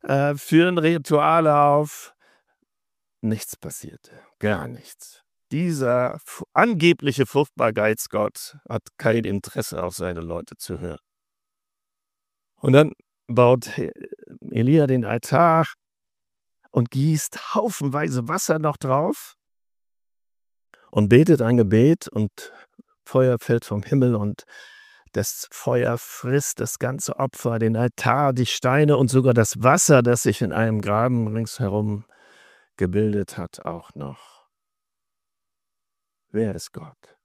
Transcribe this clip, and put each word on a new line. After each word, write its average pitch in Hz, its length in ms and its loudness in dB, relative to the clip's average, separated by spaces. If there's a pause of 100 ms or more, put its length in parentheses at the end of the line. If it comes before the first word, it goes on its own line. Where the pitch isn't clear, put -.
äh, 143 320 0
führen 170 420 2
Rituale 156 800 2
auf. 147 560 2 (1080)
Nichts 110 360 -6
passierte, - 540 -18 (280)
gar 92 280 -2
nichts. - 560 -20 (280)
Dieser 135 720 -2
fu-, - 300 -16
angebliche 160 720 2
Fruchtbarkeitsgott 110 1300 -2 (120)
hat 113 140 -6 (140)
kein 113 280 0
Interesse, - 580 -6
auf 92 120 -8
seine 87 260 -8
Leute 85 340 -12
zu 85 240 -12
hören. 85 220 -12 (1600)
Und 135 160 2
dann 151 200 6 (320)
baut 123 400 4
He-, - 260 -8 (600)
Elia 143 340 2
den 127 180 0
Altar 160 600 2 (1040)
und 120 220 -2
gießt - 640 -4
haufenweise 143 720 -4
Wasser 160 320 -2
noch 151 180 -4
drauf 147 580 -4 (1600)
und 104 180 2
betet 139 320 8
ein 120 160 2
Gebet 113 500 4
und - 460 -6 (500)
Feuer 127 360 2
fällt 120 260 -2
vom 104 180 -6
Himmel 127 320 2
und 104 280 -6 (680)
das - 380 -6
Feuer 120 460 -2
frisst - 640 -6
das - 180 -6
ganze - 400 -6
Opfer, 123 400 -4
den 113 200 0
Altar, 123 560 0
die 123 120 0
Steine 143 520 2
und 127 120 2
sogar 127 240 4
das 113 300 2
Wasser, 135 400 6
das 120 200 2
sich 113 180 0
in 95 100 -2
einem 110 300 -2
Graben 113 460 0
ringsherum 107 800 -4 (680)
gebildet 101 640 -2
hat, - 280 -14
auch - 300 -12
noch. - 540 -16 (1800)
Wer 107 240 -4
ist - 200 -14
Gott? - 520 -20